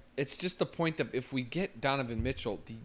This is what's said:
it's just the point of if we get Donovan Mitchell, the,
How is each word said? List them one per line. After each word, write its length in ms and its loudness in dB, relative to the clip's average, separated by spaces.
it's 220 0
just 200 0
the 80 4
point 360 2
of 120 -2
if 200 -2
we 80 2
get 400 -2
Donovan 420 2
Mitchell, 420 0
the, 200 -8